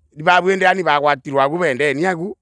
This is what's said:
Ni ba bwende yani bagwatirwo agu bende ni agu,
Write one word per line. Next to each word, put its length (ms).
Ni 80
ba 180
bwende 240
yani 180
bagwatirwo 580
agu 160
bende 360
ni 120
agu, 360